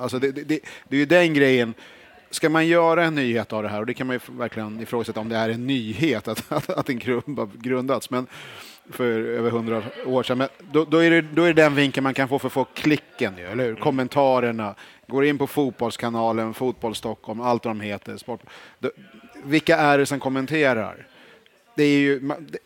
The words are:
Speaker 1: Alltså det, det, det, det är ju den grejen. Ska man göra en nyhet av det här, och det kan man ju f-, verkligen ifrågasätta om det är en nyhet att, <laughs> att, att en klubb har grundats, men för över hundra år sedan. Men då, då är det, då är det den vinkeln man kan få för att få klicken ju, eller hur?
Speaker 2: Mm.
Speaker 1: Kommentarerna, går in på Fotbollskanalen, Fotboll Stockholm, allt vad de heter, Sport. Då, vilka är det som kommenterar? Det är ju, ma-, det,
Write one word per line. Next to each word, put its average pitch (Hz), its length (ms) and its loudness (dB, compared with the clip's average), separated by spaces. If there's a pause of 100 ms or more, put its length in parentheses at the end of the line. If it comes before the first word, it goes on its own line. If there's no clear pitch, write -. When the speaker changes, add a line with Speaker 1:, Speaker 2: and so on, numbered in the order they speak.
Speaker 1:
Alltså 123 180 -6
det, 135 140 0
det, 143 100 -12
det, 156 180 -2 (280)
det 135 80 -2
är 143 40 4
ju 147 60 2
den 165 280 4
grejen. 127 400 4 (560)
Ska - 180 0
man 160 180 4
göra 165 380 4
en 160 100 0
nyhet 117 380 0
av 107 100 -4
det 104 60 -6
här, 104 120 -4
och 110 60 -6
det 120 80 -4
kan 131 120 -6
man 127 80 -2
ju - 20 -2
f-, - 160 -12
verkligen 110 480 -8
ifrågasätta 113 400 -6
om 110 80 -8
det 113 80 -4
är 113 120 0
en 117 180 -4
nyhet 120 640 -2
att, 107 180 -6
<laughs> - 60 -10
att, 151 180 -2
att 151 180 -4
en 123 120 -2
klubb 123 380 -4
har 113 160 -4
grundats, 123 560 -4
men 127 160 -4 (680)
för 127 180 -4
över 117 400 -2
hundra 113 320 -2 (240)
år 127 160 0
sedan. 123 160 0
Men 135 100 0 (100)
då, 151 260 0
då 151 200 2
är 165 60 6
det, 170 120 6
då 156 200 0
är 170 120 4
det 156 80 8
den 147 120 6
vinkeln 135 300 2
man 135 100 0
kan 135 140 0
få 135 100 0
för 131 100 -4
att - 40 -4
få 131 120 0
klicken 127 720 -2
ju, 90 80 -14
eller 117 180 -4
hur? 117 60 -2
Speaker 2:
Mm. 107 120 -8
Speaker 1:
Kommentarerna, 127 920 0 (320)
går 139 180 0
in 147 140 2
på 139 80 0
Fotbollskanalen, 113 1080 -2
Fotboll 117 400 -4
Stockholm, 110 460 -8
allt 120 240 0
vad 113 120 -4
de 104 40 -10
heter, 104 360 -10
Sport. 113 240 -12 (380)
Då, 127 120 -4 (540)
vilka 156 320 4
är 147 220 6
det 139 80 2
som 139 140 -4
kommenterar? 131 840 0 (680)
Det 147 100 0
är 143 140 4
ju, 139 220 2
ma-, 143 300 -8
det, - 160 -10